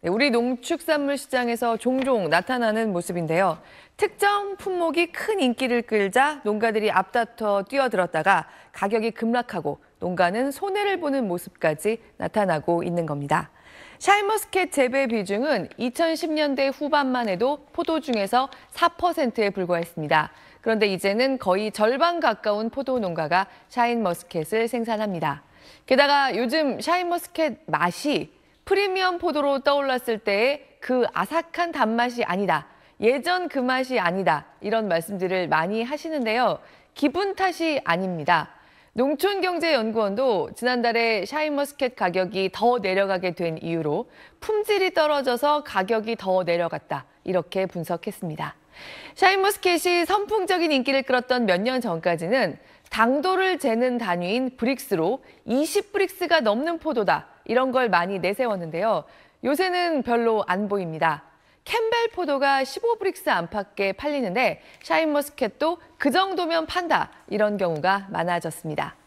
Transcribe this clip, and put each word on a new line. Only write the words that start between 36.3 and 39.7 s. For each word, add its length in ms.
기분 420
탓이 480
아닙니다. 680
농촌경제연구원도 1600